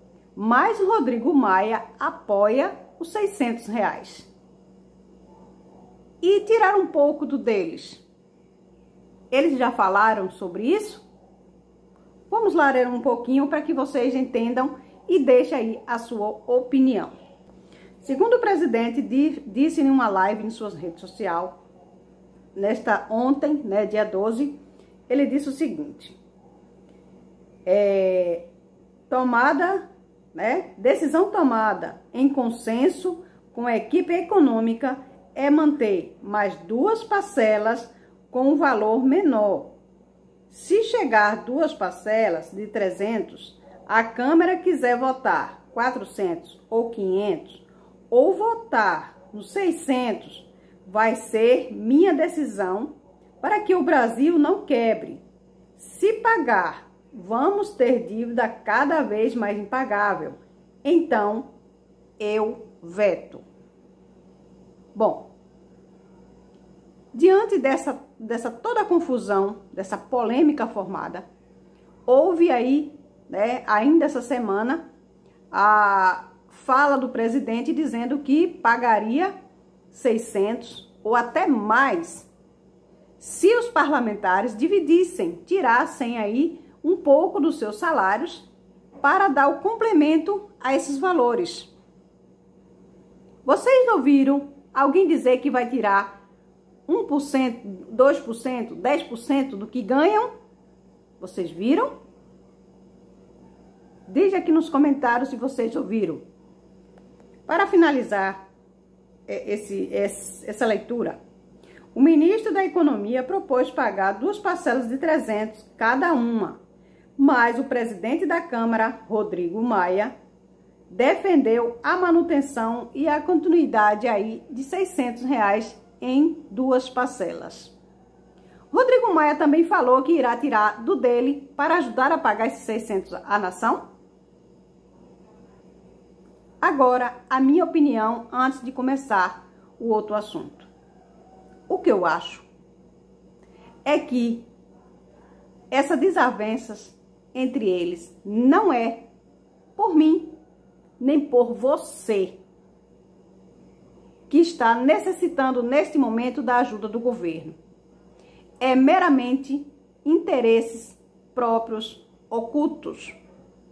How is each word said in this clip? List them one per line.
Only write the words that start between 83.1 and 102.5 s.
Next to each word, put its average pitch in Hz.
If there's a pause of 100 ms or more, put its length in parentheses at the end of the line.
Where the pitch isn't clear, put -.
se -
os 480
parlamentares 220
dividissem, 330
tirassem 262
aí 233 (180)
um 339
pouco 294
dos 302
seus 214
salários 269 (540)
para 320
dar 277
o -
complemento 381 (120)
a 269
esses 277
valores. 269 (1700)
Vocês 494
ouviram 277 (180)
alguém 277
dizer 254
que 277
vai 247
tirar 208 (680)
um 392
por 285
cento, 262 (320)
dois 262
por 226
cento, 247
dez 254
por 240
cento 269
do 208
que 247
ganham? 330 (880)
Vocês 180
viram? 247 (2000)